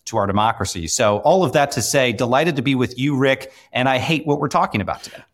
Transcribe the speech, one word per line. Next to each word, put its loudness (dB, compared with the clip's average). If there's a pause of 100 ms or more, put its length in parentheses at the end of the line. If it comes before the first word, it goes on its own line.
to -4
our 2
democracy. -2
So 2
all 4
of 0
that 2
to -4
say, 2
delighted 0
to -4
be 0
with -2
you, -2
Rick, 0 (180)
and 0
I 2
hate -2
what 0
we're -2
talking 0
about -8
today. -18 (100)